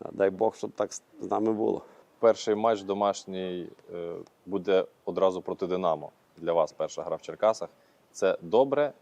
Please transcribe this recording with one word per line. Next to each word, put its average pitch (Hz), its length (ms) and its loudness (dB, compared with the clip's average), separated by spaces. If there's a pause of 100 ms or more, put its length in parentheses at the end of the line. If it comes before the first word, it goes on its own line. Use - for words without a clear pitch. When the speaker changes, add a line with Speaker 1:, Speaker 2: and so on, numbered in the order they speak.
(120)
Speaker 1:
Дай 98 180 2
Бог, 107 260 0
щоб - 160 -8
так - 220 -4
з, - 100 -16 (180)
з 95 100 -6
нами 107 220 0
було. 107 280 -2 (380)
Speaker 2:
Перший 110 360 4
матч 110 260 2
домашній, 95 840 -2 (260)
е, 85 200 -8 (320)
буде 95 400 2 (200)
одразу 92 360 2
проти 92 260 -6
«Динамо». 85 420 0 (280)
Для 82 160 -2
вас 80 180 2
перша 78 320 -6
гра 82 120 -4
в 78 60 -8
Черкасах. 85 480 -2 (420)
Це 95 300 0
добре 135 500 2 (100)